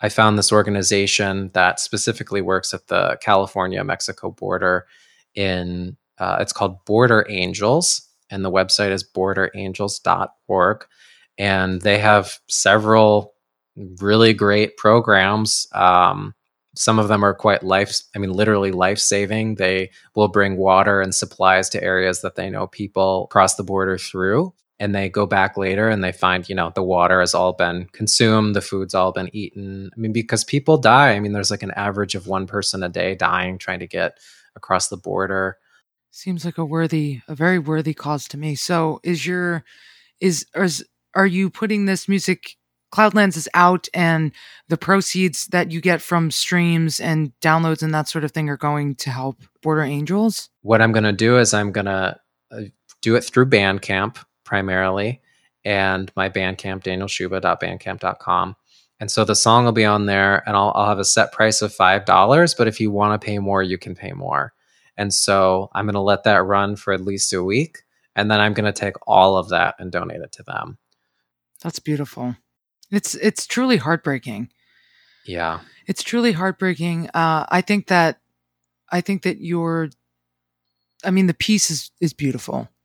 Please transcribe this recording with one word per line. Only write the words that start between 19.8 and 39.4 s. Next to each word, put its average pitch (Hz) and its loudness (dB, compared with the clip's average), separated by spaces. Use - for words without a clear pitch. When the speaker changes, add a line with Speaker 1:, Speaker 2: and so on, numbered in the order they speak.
Speaker 1:
will 104 4
bring 98 0
water 98 4
and 95 -2
supplies 95 2
to 92 -6
areas 92 0
that 95 -8
they 95 -6
know 98 -6
people 95 -2
cross 95 4
the 98 -6
border 95 -2
through. 104 -2
And 101 -2
they 98 -2
go 101 -2
back 95 0
later 98 0
and 101 -2
they 90 -2
find, 92 0
you 95 -8
know, 85 -2
the 98 -2
water 90 4
has 87 2
all 92 2
been 87 -2
consumed, 107 2
the 98 -2
food's 95 -6
all 92 2
been 90 -6
eaten. 98 -12
I - -12
mean, 110 -4
because 110 -2
people 147 2
die. 123 6
I 101 -2
mean, 104 -4
there's, 101 -2
like, 101 -6
an 98 -8
average 101 -4
of 95 -12
one 95 -4
person 95 -6
a 90 -4
day 90 -4
dying 90 -2
trying 92 -10
to 85 -14
get 87 -6
across - -2
the 98 -8
border. 95 -4
Speaker 2:
Seems 175 -8
like 170 -8
a 165 -4
worthy, 151 -2
a 156 -12
very 175 2
worthy 156 -2
cause 147 -6
to - -14
me. 151 -6
So 160 -2
is 165 -4
your, 175 -4